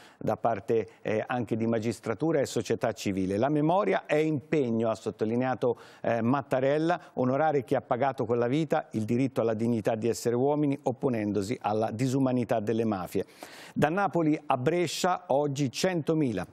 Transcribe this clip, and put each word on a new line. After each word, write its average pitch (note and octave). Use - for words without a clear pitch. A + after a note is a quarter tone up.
da -
parte, A2+
eh, G#2+
anche B2
di A2+
magistratura A#2
e A#2+
società A#2
civile. F#2+
La A#2+
memoria E3+
è D#3+
impegno, C3+
ha A2
sottolineato, A#2
eh, A#2
Mattarella, C#3
onorare C#3
chi -
ha A#2+
pagato C3
con A#2
la A#2+
vita D3+
il A2
diritto B2
alla A2+
dignità A#2
di A2+
essere A#2
uomini, C#3
opponendosi G#2+
alla G#2+
disumanità B2+
delle A#2
mafie. F#2+
Da D3
Napoli E3
a C3+
Brescia E3+
oggi C#3
centomila D#3